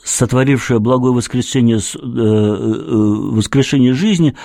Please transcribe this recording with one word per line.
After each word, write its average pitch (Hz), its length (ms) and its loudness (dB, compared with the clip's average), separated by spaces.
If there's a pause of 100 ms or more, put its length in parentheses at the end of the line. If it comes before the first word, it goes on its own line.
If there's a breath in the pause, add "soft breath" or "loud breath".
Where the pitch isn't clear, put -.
сотворившее 127 760 0
благое 127 340 0
воскресение 120 680 0
с-, - 160 -8
э, - 60 -14
э, - 40 -12
воскрешение 110 1900 0
жизни, 165 520 0